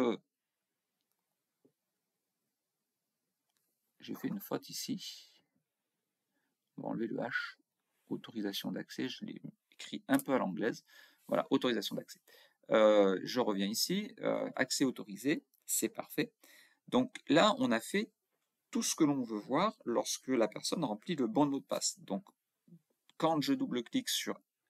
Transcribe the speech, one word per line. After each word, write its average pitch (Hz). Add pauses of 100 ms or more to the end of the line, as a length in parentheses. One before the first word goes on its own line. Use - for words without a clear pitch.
(4000)
j'ai -
fait -
une 196
faute -
ici. - (1500)
On -
va -
enlever 110
le -
H, - (520)
autorisation 101
d'accès, -
je -
l'ai - (320)
écrit -
un 135
peu 139
à 127
l'anglaise. 98 (460)
Voilà, -
autorisation 123
d'accès. - (500)
Euh, 107
je 117
reviens 104
ici, 113
euh, 110
accès -
autorisé, 123 (220)
c'est -
parfait. - (560)
Donc -
là, 170
on 123
a 113
fait - (600)
tout 226
ce -
que 160
l'on 143
veut 110
voir 139
lorsque -
la 117
personne -
remplit 123
le 135
bon 139
mot 139
de -
passe. -
Donc, 98 (920)
quand 160
je 135
double-clique 127
sur - (300)